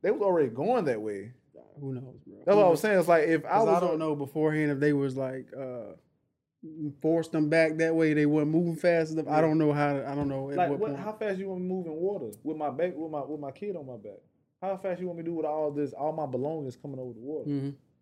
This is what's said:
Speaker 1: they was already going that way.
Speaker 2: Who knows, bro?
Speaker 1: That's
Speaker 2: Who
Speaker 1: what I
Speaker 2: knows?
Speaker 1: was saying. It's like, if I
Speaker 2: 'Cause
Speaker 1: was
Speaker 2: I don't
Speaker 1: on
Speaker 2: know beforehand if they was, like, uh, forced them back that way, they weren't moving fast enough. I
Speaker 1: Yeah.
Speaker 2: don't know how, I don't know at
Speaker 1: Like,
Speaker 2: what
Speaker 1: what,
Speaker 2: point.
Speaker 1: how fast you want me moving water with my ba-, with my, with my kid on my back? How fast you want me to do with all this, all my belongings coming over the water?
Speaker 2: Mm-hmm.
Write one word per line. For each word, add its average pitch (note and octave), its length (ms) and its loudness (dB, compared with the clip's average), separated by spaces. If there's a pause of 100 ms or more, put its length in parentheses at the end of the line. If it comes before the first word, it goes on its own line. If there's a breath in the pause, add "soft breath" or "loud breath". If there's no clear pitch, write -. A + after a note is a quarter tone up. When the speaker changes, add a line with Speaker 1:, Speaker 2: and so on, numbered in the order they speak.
Speaker 1:
they F3 80 0
was B3+ 120 -2
already E3+ 260 4
going F3+ 380 0
that A2+ 140 0
way. G#2+ 320 -8 (480)
Speaker 2:
Who C3+ 140 -8
knows, B2+ 80 -10 (240)
bro? - 180 -20
Speaker 1:
That's - 60 2
Speaker 2:
Who G3+ 60 8
Speaker 1:
what - 20 8
I G#3 40 8
Speaker 2:
knows? F#3 100 8
Speaker 1:
was D3 80 2
saying. G#3 180 4
It's E3+ 100 2
like, E3 200 6
if D#3+ 160 2
I - 40 -10
Speaker 2:
'Cause G#3 180 4
Speaker 1:
was E3 100 4
Speaker 2:
I F3 40 4
don't F3 120 2
Speaker 1:
on D#3 80 0
Speaker 2:
know D#3 160 -2
beforehand D3+ 560 0
if C3+ 80 -2
they D3 120 4
was, C#3 240 0
like, C3 300 -6 (100)
uh, B2 360 -10 (1080)
forced E3 320 2
them D3+ 160 2
back D#3+ 280 4
that E3 180 2
way, D#3+ 200 4
they D3+ 120 4
weren't D3+ 240 2
moving E3+ 240 2
fast E3 380 2
enough. D#3 160 -4
I D3+ 80 2
Speaker 1:
Yeah. D#3 60 6
Speaker 2:
don't D#3 160 4
know D3+ 140 4
how, C#3+ 320 2
I C#3 100 -6
don't C#3+ 140 -2
know C3+ 220 -4
at C#3+ 60 -4
Speaker 1:
Like, F3 140 2
Speaker 2:
what C#3+ 100 -2
Speaker 1:
what, G#3+ 100 -2
Speaker 2:
point. - 100 -6
Speaker 1:
how G#3 120 -8
fast G#3 260 -4
you G3 100 -6
want F#3 140 -8
me F#3 60 -4
moving F3+ 260 -6
water E3+ 360 -4 (120)
with D#3 140 -4
my D3+ 140 -4
ba-, E3 260 -2
with D#3+ 160 -8
my, D3 100 -6
with D3 180 -8
my C#3 120 -10
kid G3+ 240 -8
on C#3+ 100 -12
my B2+ 100 -14
back? G#2 220 -16 (420)
How F#3+ 160 -4
fast F#3 240 -6
you F#3 60 -6
want E3+ 120 -8
me E3 60 -10
to E3 60 -4
do E3+ 60 -4
with D#3 100 -2
all D3+ 240 -2
this, C#3+ 220 -4
all D3+ 200 -4
my D#3 140 -4
belongings C3+ 500 -4
coming C#3 220 -12
over B2+ 140 -10
the A2 80 -16
water? C#3 280 -8
Speaker 2:
Mm-hmm. C#3 220 -2 (320)